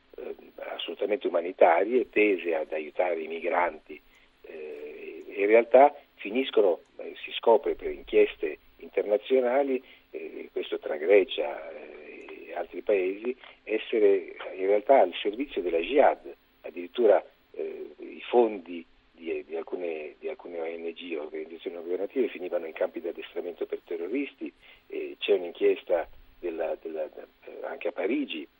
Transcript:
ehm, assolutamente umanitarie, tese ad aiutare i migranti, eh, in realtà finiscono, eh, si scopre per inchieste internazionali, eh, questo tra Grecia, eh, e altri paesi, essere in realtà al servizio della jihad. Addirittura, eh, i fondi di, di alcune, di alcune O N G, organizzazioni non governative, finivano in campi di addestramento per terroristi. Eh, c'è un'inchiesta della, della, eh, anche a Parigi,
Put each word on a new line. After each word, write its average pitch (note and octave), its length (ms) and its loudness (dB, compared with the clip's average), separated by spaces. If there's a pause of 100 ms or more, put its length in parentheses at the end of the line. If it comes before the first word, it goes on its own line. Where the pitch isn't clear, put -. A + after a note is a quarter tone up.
(180)
ehm, - 340 -14 (240)
assolutamente F#2+ 520 -4
umanitarie, F#2 800 4
tese F2 460 2
ad D#2 160 -4
aiutare D#2+ 500 -2
i D#2 60 -8
migranti, E2+ 720 -4 (440)
eh, - 840 -14
in G2+ 180 -2
realtà B2+ 500 8 (200)
finiscono, G#2 640 2 (160)
eh, - 160 -12 (100)
si - 80 -16
scopre G#2+ 440 4
per D#2+ 160 -6
inchieste D#2+ 640 0 (200)
internazionali, B2+ 1080 0 (280)
eh, D#2+ 400 -12
questo E2+ 280 -6
tra D#2+ 160 -6
Grecia, E2 760 2
eh, - 760 -18
e - 80 -14
altri F2 260 -10
paesi, G2+ 540 0 (280)
essere G#2 720 2 (200)
in F#2+ 120 -2
realtà G#2 340 6
al F2 200 2
servizio G#2+ 400 -4
della E2+ 180 -2
jihad. E2+ 540 2 (280)
Addirittura, F2 600 2 (280)
eh, - 460 -10
i - 240 -16
fondi F#2 640 0 (260)
di, D#2+ 340 -8
di C#2 100 -10
alcune, D#2 640 -8
di D#2+ 80 -12
alcune E2+ 320 -12
O E2 60 -6
N E2+ 260 -8
G, E2+ 260 -10
organizzazioni D#2+ 580 -10
non E2+ 100 -12
governative, F#2+ 420 -2
finivano F2 380 -6
in D#2+ 80 -12
campi F2+ 260 -4
di E2 80 -8
addestramento - 580 -8
per - 200 -8
terroristi. F#2 640 -6 (360)
Eh, - 320 -8
c'è - 140 2
un'inchiesta F2+ 760 0 (300)
della, D#2+ 420 -4
della, D#2 240 -6
eh, - 600 -16
anche - 200 -8
a - 40 -2
Parigi, - 540 -4 (140)